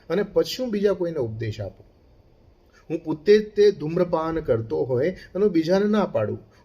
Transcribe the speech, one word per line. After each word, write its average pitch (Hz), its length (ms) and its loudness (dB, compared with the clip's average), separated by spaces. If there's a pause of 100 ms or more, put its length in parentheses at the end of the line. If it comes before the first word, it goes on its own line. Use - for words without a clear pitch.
અને 185 140 0
પછી 185 400 -2
હું 247 80 -4
બીજા 202 220 2
કોઈને 170 240 -6
ઉપદેશ 110 440 -6
આપું. 95 240 -12 (1040)
હું 160 140 -6
પોતે 156 360 4
તે 208 320 4
ધૂમ્રપાન 160 680 -2
કરતો 139 440 -2
હોય 131 280 -2
અને 185 320 -6
હું 208 100 2
બીજાને 170 320 2
ના 208 200 2
પાડું, 104 340 -4 (260)